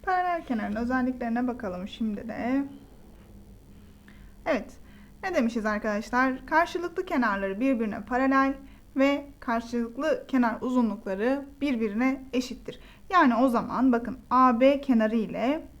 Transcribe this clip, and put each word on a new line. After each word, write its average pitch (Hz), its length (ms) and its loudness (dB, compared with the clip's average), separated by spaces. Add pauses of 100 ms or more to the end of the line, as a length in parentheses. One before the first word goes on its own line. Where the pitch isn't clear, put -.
Paralel 359 440 0
kenarın 208 300 -2
özelliklerine 247 720 -2
bakalım 202 400 -6
şimdi 220 400 -6
de. 247 360 -2 (1800)
Evet. - 320 -2 (460)
Ne 359 120 -4
demişiz 226 300 0
arkadaşlar? 220 800 -2
Karşılıklı 339 600 0
kenarları 202 540 0
birbirine 233 420 0
paralel 269 520 2 (420)
ve 285 300 2 (140)
karşılıklı 240 880 -2
kenar 247 340 2
uzunlukları 233 840 0 (160)
birbirine 254 600 0 (100)
eşittir. - 460 -6 (300)
Yani 311 260 6
o 247 120 4
zaman 233 440 2
bakın 233 280 -2 (100)
A 247 300 4
B 277 220 6
kenarı 226 340 2
ile 220 520 -2 (140)